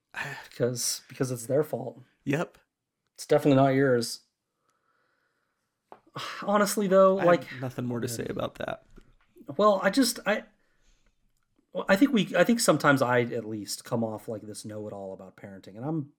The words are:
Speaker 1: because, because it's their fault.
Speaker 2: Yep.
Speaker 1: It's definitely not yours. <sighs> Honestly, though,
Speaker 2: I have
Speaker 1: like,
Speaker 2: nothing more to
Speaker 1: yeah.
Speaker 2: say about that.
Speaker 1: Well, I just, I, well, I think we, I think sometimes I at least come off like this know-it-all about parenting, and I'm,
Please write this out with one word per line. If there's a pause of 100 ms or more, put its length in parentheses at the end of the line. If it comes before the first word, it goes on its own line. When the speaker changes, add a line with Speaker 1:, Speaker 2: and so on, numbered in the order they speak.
(480)
Speaker 1:
because,
because
it's
their
fault. (240)
Speaker 2:
Yep. (600)
Speaker 1:
It's
definitely
not
yours. (1900)
<sighs>
Honestly,
though,
Speaker 2:
I
have
Speaker 1:
like, (140)
Speaker 2:
nothing
more
to
Speaker 1:
yeah.
Speaker 2:
say
about
that. (760)
Speaker 1:
Well,
I
just,
I, (1300)
well,
I
think
we,
I
think
sometimes
I
at
least
come
off
like
this
know-it-all
about
parenting,
and
I'm, (100)